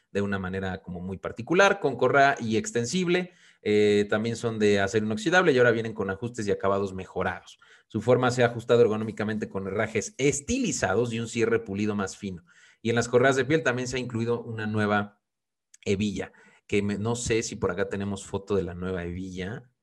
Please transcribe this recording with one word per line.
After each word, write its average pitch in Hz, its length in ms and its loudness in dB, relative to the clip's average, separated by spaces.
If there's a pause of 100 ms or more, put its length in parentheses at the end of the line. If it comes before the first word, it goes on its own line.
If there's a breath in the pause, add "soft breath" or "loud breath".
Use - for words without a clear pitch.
(120)
de 98 100 -2
una 101 180 -2
manera 95 420 -6
como 87 200 -12
muy 92 160 -8
particular, 180 600 2
con 131 180 0
correa 139 420 4
y 110 180 0
extensible. 175 720 0 (300 soft breath)
Eh, 104 480 4
también 110 260 -2
son 110 240 -4
de 104 200 6
acero 107 260 2
inoxidable 156 460 2
y 127 60 4
ahora 123 140 6
vienen 113 220 -2
con 98 160 -4
ajustes 110 380 -6
y 98 40 2
acabados 98 420 0
mejorados. 92 680 -6 (280 soft breath)
Su 110 140 -4
forma 123 300 4
se 127 120 2
ha 117 40 4
ajustado 120 340 2
ergonómicamente 107 680 0
con 98 180 -6
herrajes 104 500 -4
estilizados 131 960 0
y 113 60 -4
un 117 80 -6
cierre 113 320 0
pulido 104 360 -4
más - 220 -4
fino. 92 260 -10 (380 soft breath)
Y 110 80 -2
en 117 60 2
las 117 120 2
correas 131 280 4
de 131 100 0
piel 156 180 2
también 123 240 -2
se 127 100 -4
ha - 20 -2
incluido 117 440 -4
una 110 240 -8
nueva 104 520 0 (640)
hebilla, 95 480 -2 (360 soft breath)
que 104 140 0
me, 101 160 -4
no 113 180 -2
sé 117 280 -2
si 101 120 -8
por 98 160 -2
acá 95 180 -2
tenemos 101 360 -6
foto 101 300 -4
de 95 80 2
la 87 100 -6
nueva 90 300 -6
hebilla. 92 680 -8 (140)